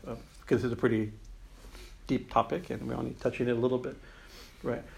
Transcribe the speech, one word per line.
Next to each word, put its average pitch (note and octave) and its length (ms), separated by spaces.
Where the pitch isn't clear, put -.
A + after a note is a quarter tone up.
of, A#2 140
'cause A#2+ 180
it's A#2+ 100
a - 20
pretty A2 360
deep - 260
topic D3 380
and - 180
we're B2 80
only B2 240
touching B2 280
it B2 40
a A#2 80
little B2+ 200
bit. B2+ 160
Right. A#2+ 220